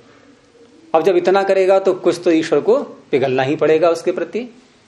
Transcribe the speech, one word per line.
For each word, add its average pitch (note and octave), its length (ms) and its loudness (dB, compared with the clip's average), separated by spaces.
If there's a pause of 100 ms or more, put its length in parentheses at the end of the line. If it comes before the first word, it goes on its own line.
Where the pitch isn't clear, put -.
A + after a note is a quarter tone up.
(960)
अब D#3+ 80 2
जब F#3 140 2
इतना F#3+ 260 0
करेगा F#3+ 360 2
तो F#3+ 140 0
कुछ F3+ 300 -2
तो F3+ 80 2
ईश्वर D#3+ 280 0
को F#3+ 200 2
पिघलना C3+ 640 -4
ही C#3 120 -2
पड़ेगा D#3 340 2
उसके E3+ 220 -2
प्रति। F#3 440 -8 (320)